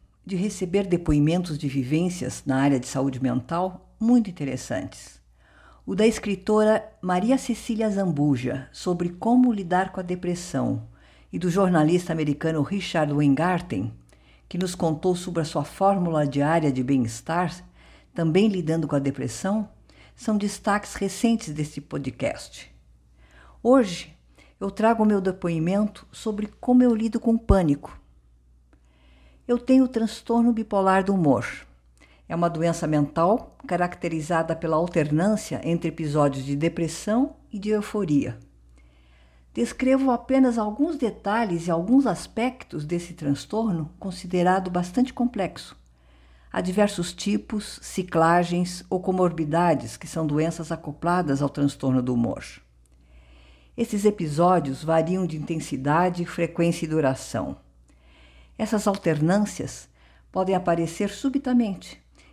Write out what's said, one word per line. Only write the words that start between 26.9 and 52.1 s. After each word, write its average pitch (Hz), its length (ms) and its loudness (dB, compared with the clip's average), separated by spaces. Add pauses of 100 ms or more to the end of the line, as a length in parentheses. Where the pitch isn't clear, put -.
lido 220 260 -2
com 226 140 2
o 226 60 2
pânico. 170 600 2 (1500)
Eu 247 100 2
tenho 262 300 6
transtorno 233 680 0
bipolar 196 500 2
do 196 120 2
humor. 151 320 4 (840)
É 170 60 -6
uma 170 120 2
doença 165 380 -2
mental 156 800 0
caracterizada 165 880 -2
pela 160 220 -2
alternância 165 840 0
entre 170 260 0
episódios 147 560 0
de 143 100 -4
depressão 170 840 -2 (140)
e 214 60 -10
de 196 120 -6
euforia. 202 680 0 (1120)
Descrevo 262 600 0
apenas 247 480 2
alguns 247 360 -2
detalhes 202 680 -2
e 175 60 0
alguns 220 340 4
aspectos 220 800 -4
desse 170 300 -6
transtorno 160 840 -2
considerado 180 720 0
bastante 180 420 0
complexo. - 640 -4 (800)
Há 185 80 -2
diversos 185 520 0
tipos, - 680 -4
ciclagens 175 1080 0
ou 185 80 0
comorbidades 165 960 0
que - 80 -16
são 160 220 -4
doenças 156 440 -2
acopladas 156 680 -2
ao 143 80 0
transtorno 139 500 0
do 123 140 0